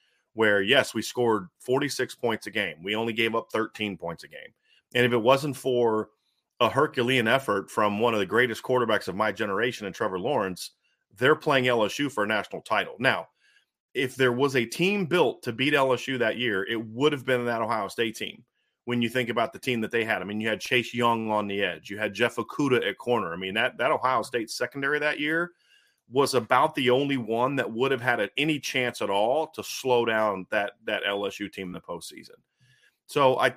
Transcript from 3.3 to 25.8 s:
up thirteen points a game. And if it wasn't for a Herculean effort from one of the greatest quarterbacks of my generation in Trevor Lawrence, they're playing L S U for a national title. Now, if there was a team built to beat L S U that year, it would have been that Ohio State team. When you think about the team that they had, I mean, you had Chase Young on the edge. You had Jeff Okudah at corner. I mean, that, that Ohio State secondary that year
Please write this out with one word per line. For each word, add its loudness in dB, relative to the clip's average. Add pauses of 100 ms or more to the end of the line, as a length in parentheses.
up -4
thirteen -4
points -10
a -20
game. -20 (440)
And 4
if 4
it 4
wasn't 4
for 2 (500)
a 4
Herculean 2
effort 2
from 2
one 2
of 0
the 2
greatest 0
quarterbacks 0
of -6
my 0
generation -4
in -8
Trevor -4
Lawrence, -4 (480)
they're 6
playing 0
L 2
S -4
U -2
for -2
a -2
national -2
title. -2
Now, 0 (640)
if -4
there 4
was 0
a 2
team -2
built 0
to -6
beat 0
L 4
S -4
U -4
that 0
year, 0
it -4
would 0
have -8
been 2
that -2
Ohio -2
State -2
team. -12 (420)
When -2
you 0
think -2
about 0
the -16
team -2
that -4
they 0
had, -2
I -8
mean, -6
you -2
had -2
Chase -2
Young 0
on 0
the -4
edge. -4
You -10
had -4
Jeff 0
Okudah 0
at -4
corner. -2
I -8
mean, -6
that, -2
that 2
Ohio 0
State -4
secondary -4
that -2
year -2 (580)